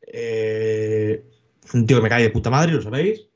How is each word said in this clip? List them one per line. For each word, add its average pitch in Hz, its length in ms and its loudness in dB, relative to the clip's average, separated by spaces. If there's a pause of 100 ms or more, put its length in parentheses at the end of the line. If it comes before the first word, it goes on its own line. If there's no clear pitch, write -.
eh, 110 1200 -4 (400)
es - 120 -8
un 117 120 2
tío 123 120 4
que 113 40 4
me 110 60 2
cae 117 160 2
de 113 60 2
puta 117 200 -2
madre, 156 220 2
lo 143 100 0
sabéis. 151 540 -4